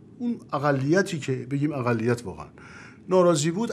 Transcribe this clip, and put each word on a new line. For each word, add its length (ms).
اون 180
اقلیتی 680
که 140
بگیم 220
اقلیت 540
واقعاً 200
ناراضی 420
بود، 220